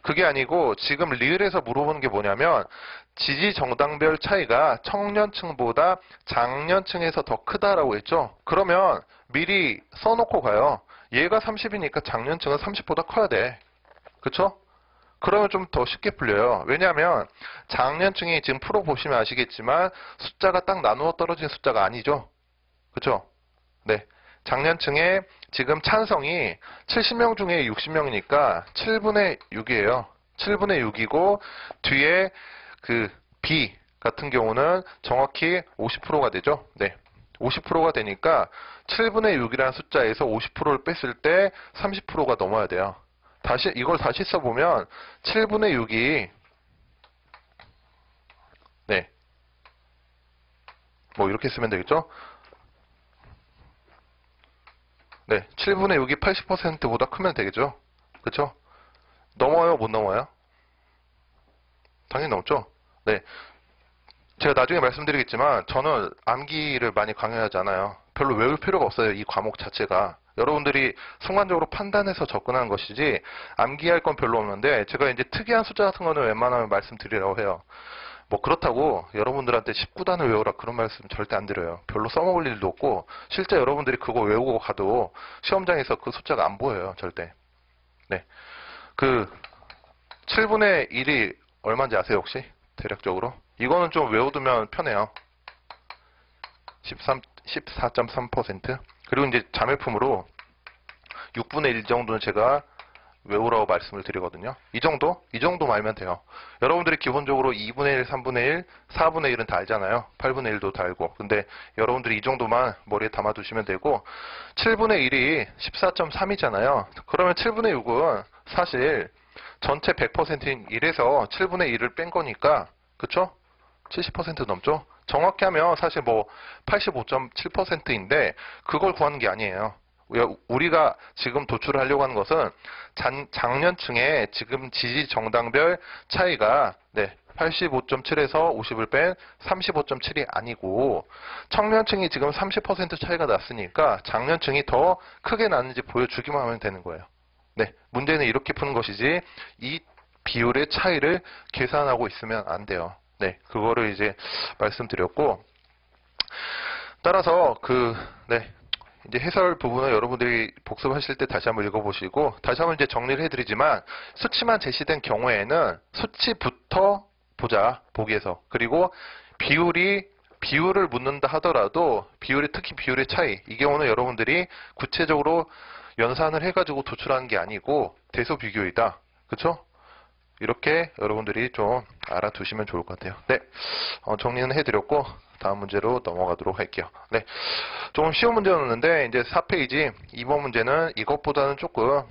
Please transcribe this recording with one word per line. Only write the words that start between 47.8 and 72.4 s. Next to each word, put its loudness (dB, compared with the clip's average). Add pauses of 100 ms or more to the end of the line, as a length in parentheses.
네. 2 (2000)
뭐 2
이렇게 -2
쓰면 -2
되겠죠? 0 (3250)
네, 2 (100)
칠분의 2
육이 0
팔십 -2
퍼센트보다 0
크면 -2
되겠죠? -2 (440)
그쵸? -2 (840)
넘어요, 6
못 0
넘어요? 0 (1800)
당연히 -4
넘죠? -2 (380)
네. 0 (1200)
제가 4
나중에 4
말씀드리겠지만 0
저는 0 (140)
암기를 -2
많이 0
강요하지 -2
않아요. -2 (160)
별로 0
외울 2
필요가 0
없어요, 0
이 -6
과목 -4
자체가. -2 (200)
여러분들이 0 (260)
순간적으로 0
판단해서 -2
접근하는 -2